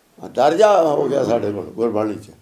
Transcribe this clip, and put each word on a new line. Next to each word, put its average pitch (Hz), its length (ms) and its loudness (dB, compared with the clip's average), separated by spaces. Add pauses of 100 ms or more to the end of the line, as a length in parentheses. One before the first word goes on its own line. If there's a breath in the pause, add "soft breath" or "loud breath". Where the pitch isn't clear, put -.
(240)
ਆਹ 92 60 -14
ਦਰਜਾ 170 540 4
ਹੋ 147 260 0
ਗਿਆ 135 140 0
ਸਾਡੇ 107 280 -2
ਕੋਲ 98 120 -8
ਗੁਰਬਾਣੀ 107 520 -4
'ਚ। - 160 -18 (100)